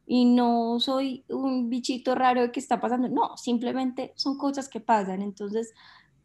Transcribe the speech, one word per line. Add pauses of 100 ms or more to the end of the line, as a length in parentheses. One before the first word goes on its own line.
y
no
soy
un
bichito
raro
que
está
pasando,
no,
simplemente
son
cosas
que
pasan,
entonces (500)